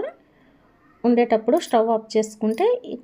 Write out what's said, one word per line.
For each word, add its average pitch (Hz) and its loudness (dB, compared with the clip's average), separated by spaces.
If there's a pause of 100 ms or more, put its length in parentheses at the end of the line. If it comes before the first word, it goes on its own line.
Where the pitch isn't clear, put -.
(1080)
ఉండేటప్పుడు 233 2
స్టవ్ 226 2
ఆఫ్ 220 -6 (100)
చేసుకుంటే 220 0 (340)